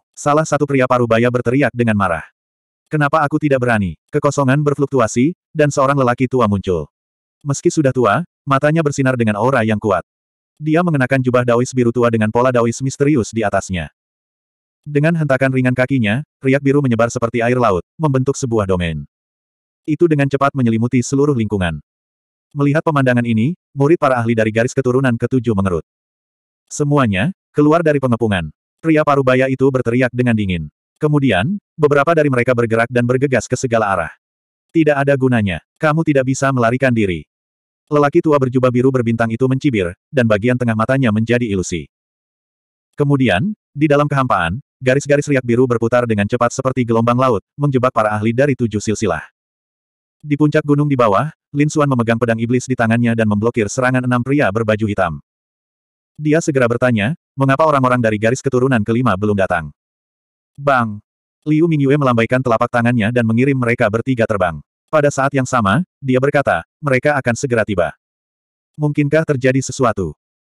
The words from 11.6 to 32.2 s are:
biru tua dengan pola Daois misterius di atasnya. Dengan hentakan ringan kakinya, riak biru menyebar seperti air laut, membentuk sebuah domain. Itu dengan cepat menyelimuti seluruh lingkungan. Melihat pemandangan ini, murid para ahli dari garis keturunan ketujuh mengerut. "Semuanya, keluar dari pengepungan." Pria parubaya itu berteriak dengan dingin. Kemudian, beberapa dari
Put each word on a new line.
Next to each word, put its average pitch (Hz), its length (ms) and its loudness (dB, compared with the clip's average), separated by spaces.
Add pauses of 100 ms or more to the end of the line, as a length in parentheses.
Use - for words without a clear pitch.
biru 120 240 0
tua 117 180 2
dengan 110 200 0
pola 123 200 2
Daois 117 320 0
misterius 139 480 -2
di 110 120 -4
atasnya. 95 480 -4 (920)
Dengan 151 340 0
hentakan 135 380 0
ringan 127 200 0
kakinya, 127 520 0 (180)
riak 135 160 2
biru 139 240 2
menyebar 117 240 2
seperti 120 320 -4
air 120 160 2
laut, 107 260 2 (140)
membentuk 135 400 0
sebuah 113 320 -2
domain. 85 380 -2 (800)
Itu 156 240 2
dengan 143 180 2
cepat 139 240 0
menyelimuti 120 500 0
seluruh 143 360 0
lingkungan. 98 400 -4 (760)
Melihat 143 280 0
pemandangan 131 440 0
ini, 117 280 0 (200)
murid 143 220 2
para 131 240 0
ahli 117 160 -2
dari 110 160 0
garis 113 240 -2
keturunan 127 400 0
ketujuh 117 400 -2
mengerut. 95 280 -2 (840)
"Semuanya, 139 640 0 (240)
keluar 151 240 4
dari 151 220 2
pengepungan." 104 500 -2 (240)
Pria 156 260 2
parubaya 135 480 2
itu 131 160 0
berteriak 123 480 0
dengan 120 220 0
dingin. 90 340 -4 (320)
Kemudian, 143 560 0 (160)
beberapa 147 400 2
dari 151 160 2